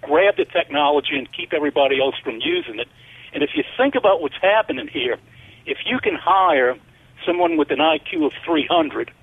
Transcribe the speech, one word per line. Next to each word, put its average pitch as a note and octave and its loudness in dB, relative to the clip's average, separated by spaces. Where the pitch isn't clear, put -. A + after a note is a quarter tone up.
grab F3+ 2
the F3 0
technology D3 0
and B2+ -8
keep - -10
everybody C#3+ 0
else C#3 0
from A2+ -8
using C#3+ -6
it. A#2+ -8
And C#3 -2
if C#3+ -2
you D3+ -2
think C4+ 0
about G3 2
what's C#3+ -6
happening G3+ 0
here, A#2+ -4
if - -6
you B3 -4
can G#3 2
hire D3+ 4
someone F3 2
with D3+ 0
an C#3 -4
I D#3 2
Q D#3+ -4
of C3 -2
three D#3+ -2
hundred C#3+ -2